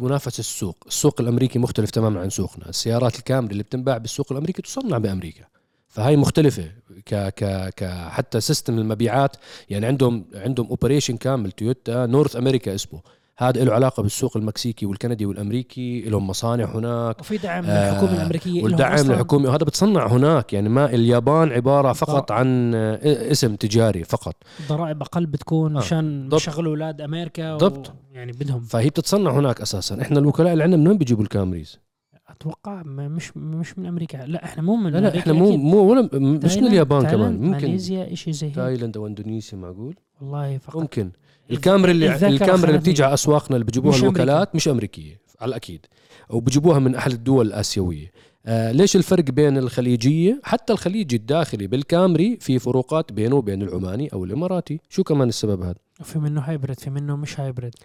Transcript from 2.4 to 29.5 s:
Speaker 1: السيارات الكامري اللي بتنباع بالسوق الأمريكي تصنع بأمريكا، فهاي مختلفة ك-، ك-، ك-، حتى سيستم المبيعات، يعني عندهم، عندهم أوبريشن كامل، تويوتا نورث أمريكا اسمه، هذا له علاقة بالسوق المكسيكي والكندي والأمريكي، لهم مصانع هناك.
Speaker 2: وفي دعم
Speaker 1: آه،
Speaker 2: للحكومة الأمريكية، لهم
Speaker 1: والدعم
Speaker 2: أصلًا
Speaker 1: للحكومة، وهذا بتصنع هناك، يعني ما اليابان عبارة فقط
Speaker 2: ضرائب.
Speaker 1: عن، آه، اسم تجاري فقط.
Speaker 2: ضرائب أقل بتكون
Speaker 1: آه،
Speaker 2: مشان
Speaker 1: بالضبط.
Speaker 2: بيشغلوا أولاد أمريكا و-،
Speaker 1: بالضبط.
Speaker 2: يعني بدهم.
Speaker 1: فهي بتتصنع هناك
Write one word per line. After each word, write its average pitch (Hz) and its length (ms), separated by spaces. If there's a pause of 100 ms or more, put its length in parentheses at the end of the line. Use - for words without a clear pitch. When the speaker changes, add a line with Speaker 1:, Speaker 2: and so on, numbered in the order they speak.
Speaker 1:
السيارات 120 500
الكامري 127 320
اللي 101 120
بتنباع 127 340
بالسوق 117 340
الأمريكي 160 300
تصنع 233 360
بأمريكا، 95 480 (420)
فهاي 135 300
مختلفة 131 540 (340)
ك-، 101 240
ك-، 95 460
ك-، 90 340
حتى 117 320
سيستم 123 360
المبيعات، 113 580 (340)
يعني 101 160
عندهم، 123 400 (100)
عندهم 120 320
أوبريشن 123 500
كامل، 120 340
تويوتا 120 540
نورث 135 300
أمريكا 123 400
اسمه، 82 260 (400)
هذا 123 220
له 120 100
علاقة 120 300
بالسوق 113 340
المكسيكي 107 480
والكندي 104 400
والأمريكي، 120 760
لهم 98 260
مصانع 117 380
هناك. 117 540
Speaker 2:
وفي 214 180
دعم 175 280
Speaker 1:
آه، 101 260
Speaker 2:
للحكومة 196 220
الأمريكية، 165 400
لهم 175 100
Speaker 1:
والدعم 135 300
Speaker 2:
أصلًا 139 200
Speaker 1:
للحكومة، 135 360
وهذا 151 160
بتصنع 170 420
هناك، 127 460
يعني 101 160
ما 131 240
اليابان 120 580
عبارة 131 420
فقط 143 360
Speaker 2:
ضرائب. - 20
Speaker 1:
عن، 123 440
آه، 113 560
اسم 117 240
تجاري 104 480
فقط. - 320 (340)
Speaker 2:
ضرائب 151 320
أقل 170 240
بتكون 156 500
Speaker 1:
آه، 139 40
Speaker 2:
مشان 151 420
Speaker 1:
بالضبط. 135 120
Speaker 2:
بيشغلوا 156 380
أولاد 151 300
أمريكا 160 520
و-، 151 40
Speaker 1:
بالضبط. 139 340 (200)
Speaker 2:
يعني 123 200
بدهم. 127 300
Speaker 1:
فهي 117 280
بتتصنع 180 420
هناك 135 300